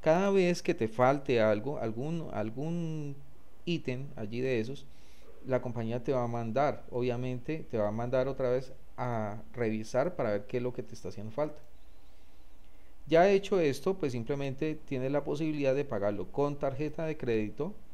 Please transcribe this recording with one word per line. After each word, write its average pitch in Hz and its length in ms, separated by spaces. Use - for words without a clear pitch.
Cada 180 300
vez 175 320
que 165 100
te 113 140
falte 127 520
algo, 110 380
algún, 131 560
algún 147 800
ítem 135 500
allí 113 260
de 127 180
esos, 127 280
la 127 160
compañía 117 420
te 147 80
va 127 120
a 117 40
mandar, 117 600
obviamente 127 800
te 120 80
va 104 120
a - 20
mandar 127 360
otra 135 220
vez 127 240
a 113 460
revisar 120 600
para 117 160
ver 101 160
qué 123 100
es 120 60
lo 123 100
que - 80
te 110 140
está 90 140
haciendo 104 220
falta. 147 300
Ya 165 240
hecho 196 300
esto, 165 360
pues 143 180
simplemente 139 600
tienes 135 380
la 143 120
posibilidad 147 520
de 143 100
pagarlo 101 460
con 143 260
tarjeta 147 480
de 160 100
crédito 117 580